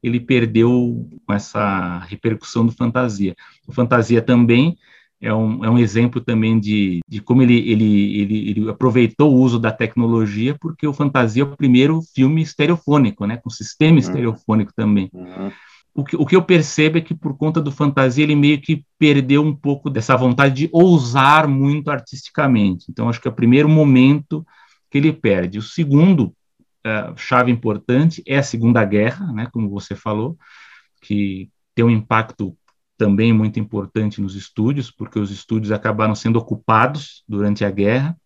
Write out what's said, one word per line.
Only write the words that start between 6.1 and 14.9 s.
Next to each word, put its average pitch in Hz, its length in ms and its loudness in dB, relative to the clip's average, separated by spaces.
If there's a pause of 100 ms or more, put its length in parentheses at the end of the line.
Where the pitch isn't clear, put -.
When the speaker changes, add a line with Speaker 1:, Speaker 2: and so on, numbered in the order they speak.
Speaker 1:
também 113 360 0
de, 101 480 -2
de 104 140 -12
como 131 220 2
ele, 120 160 6 (120)
ele, 104 480 2
ele, 107 320 -4
ele 107 200 -4
aproveitou 123 600 2
o 127 80 4
uso 123 200 2
da 113 120 -2
tecnologia, 113 880 -2
porque 160 280 -8
o 143 80 -4
Fantasia 127 480 0
é - 20 2
o 139 100 -8
primeiro 139 460 2 (140)
filme 143 260 2
estereofônico, 147 840 0
né, 113 100 -4
com 117 140 -14
sistema - 420 0
Speaker 2:
Uhum. 156 60 6
Speaker 1:
estereofônico 110 760 -2
também. 104 380 -2